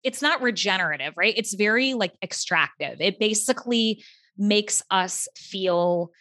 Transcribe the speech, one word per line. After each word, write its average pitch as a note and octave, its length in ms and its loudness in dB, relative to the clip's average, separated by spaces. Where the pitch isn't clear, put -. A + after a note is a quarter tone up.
it's B3+ 180 -4
not D4+ 220 0
regenerative, F3+ 720 0
right? G3 180 2
It's G#3+ 200 -4
very, A3+ 400 2
like, G3+ 180 0
extractive. D3 800 -2
It G3 180 2
basically A3 840 0
makes G#3 540 2
us F#3 440 0
feel F3 760 0